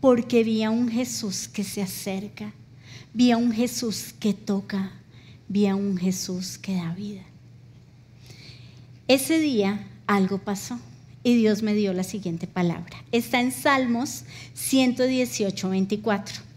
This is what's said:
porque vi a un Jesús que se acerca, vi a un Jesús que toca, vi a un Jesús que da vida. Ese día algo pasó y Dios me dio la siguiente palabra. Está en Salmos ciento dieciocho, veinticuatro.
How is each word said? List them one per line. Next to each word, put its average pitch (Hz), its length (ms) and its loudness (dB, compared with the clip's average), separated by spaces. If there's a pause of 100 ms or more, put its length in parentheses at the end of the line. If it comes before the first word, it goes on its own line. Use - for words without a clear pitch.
porque 240 420 6
vi 220 180 2
a 220 80 0
un 233 180 2
Jesús 226 600 -4
que - 160 -6
se 196 180 -6
acerca, 202 720 -8 (580)
vi 247 200 6
a 233 60 6
un 240 140 2
Jesús 233 680 -2
que 202 160 0
toca, 196 560 -4 (560)
vi 202 180 2
a 196 100 2
un 196 220 0
Jesús 185 640 -2
que 190 160 -6
da 170 180 -4
vida. 196 300 -10 (1800)
Ese 269 320 4
día 208 480 0 (180)
algo 196 320 2
pasó 208 420 -6 (440)
y 240 120 4
Dios 214 260 4
me 214 140 0
dio 202 180 2
la 185 100 -2
siguiente 180 440 -6
palabra. 175 640 -2
Está 240 300 2
en 247 100 0
Salmos 262 720 0 (320)
ciento 254 480 2
dieciocho, 240 680 0
veinticuatro. 202 720 -2 (140)